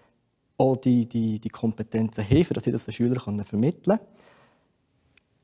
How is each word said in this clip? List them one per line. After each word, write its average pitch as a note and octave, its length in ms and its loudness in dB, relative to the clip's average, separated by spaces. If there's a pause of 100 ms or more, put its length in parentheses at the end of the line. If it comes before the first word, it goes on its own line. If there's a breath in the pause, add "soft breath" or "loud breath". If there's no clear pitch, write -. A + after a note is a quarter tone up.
(560 soft breath)
auch C3 180 4
die, B2 340 2
die, A2+ 300 -2
die A2 100 -10
Kompetenzen A2 800 -4
haben, D3 140 6
für - 120 -2
dass - 100 -4
sie A#2 80 0
das - 140 -4
den G#2+ 80 -8
Schülern B2 240 0
können G#2 260 -6
vermitteln C3+ 520 0
können. - 140 -10 (1300 soft breath)